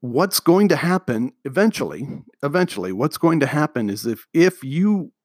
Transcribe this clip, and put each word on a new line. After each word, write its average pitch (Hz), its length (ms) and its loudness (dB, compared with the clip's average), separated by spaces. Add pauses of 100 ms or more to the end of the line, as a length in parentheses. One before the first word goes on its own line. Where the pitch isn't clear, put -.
what's 135 400 -2
going 190 280 6
to 151 80 4
happen 147 560 -2 (120)
eventually, 139 600 -2 (360)
eventually, 143 500 -2
what's 123 240 -2
going 165 240 2
to 135 60 2
happen 139 420 -2
is 101 160 -6
if, 113 300 -6
if 175 300 2
you 180 480 -2 (120)